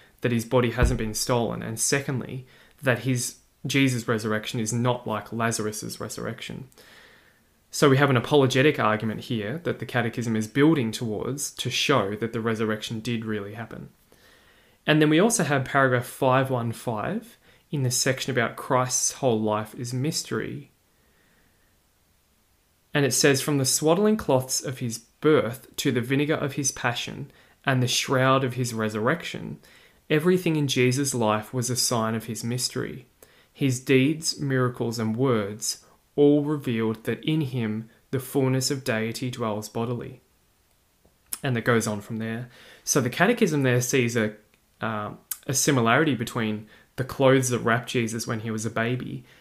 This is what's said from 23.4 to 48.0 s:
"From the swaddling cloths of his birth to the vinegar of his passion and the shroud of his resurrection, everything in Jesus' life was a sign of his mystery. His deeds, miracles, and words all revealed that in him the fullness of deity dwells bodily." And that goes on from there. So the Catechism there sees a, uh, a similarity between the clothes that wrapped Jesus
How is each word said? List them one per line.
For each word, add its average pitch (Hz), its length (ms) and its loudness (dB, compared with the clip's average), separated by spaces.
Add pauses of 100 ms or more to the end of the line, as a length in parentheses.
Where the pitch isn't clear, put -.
"From 147 160 0
the 135 80 2
swaddling 175 500 4
cloths 131 480 0
of 127 140 -6
his 113 220 -6
birth - 760 0
to - 160 0
the 120 80 2
vinegar 139 360 0
of 139 180 -4
his 139 180 -2
passion - 580 -6 (360)
and 127 180 2
the 120 60 0
shroud 131 560 2
of 120 80 -4
his 120 200 -4
resurrection, 110 840 -4 (500)
everything 170 460 4
in 147 140 2
Jesus' 127 440 2
life 107 400 0
was 123 160 -2
a 123 60 0
sign 113 400 0
of 110 100 -6
his 110 160 -8
mystery. 123 640 -6 (460)
His 131 300 0
deeds, 143 580 2
miracles, 127 580 -2
and 110 200 -2
words 110 600 0 (360)
all 147 300 6
revealed 113 580 -2
that 113 220 -4
in 156 160 0
him 113 480 -4 (220)
the 131 100 -2
fullness 131 500 0
of 131 140 -6
deity 113 440 -2
dwells 110 380 -4
bodily." 117 540 -6 (1200)
And 131 120 0
that 113 100 -2
goes 117 220 2
on 104 120 -4
from 110 180 -10
there. 113 320 -8 (360)
So - 160 2
the 120 80 0
Catechism 180 540 2
there 123 180 4
sees 120 340 0
a, 107 200 0 (440)
uh, 107 320 -6 (340)
a 139 80 -2
similarity 131 600 4
between 110 520 -4 (280)
the 131 80 -4
clothes 131 460 4
that 120 100 0
wrapped 117 300 0
Jesus 113 360 -2